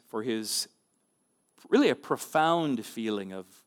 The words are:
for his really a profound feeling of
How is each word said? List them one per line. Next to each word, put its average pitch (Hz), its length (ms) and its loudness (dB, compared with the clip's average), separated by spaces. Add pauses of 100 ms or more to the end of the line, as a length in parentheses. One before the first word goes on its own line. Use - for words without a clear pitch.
for 110 140 -6
his 110 460 -4 (1000)
really 233 220 6
a 127 60 2
profound 156 880 0
feeling 104 480 -4
of 95 140 -10 (200)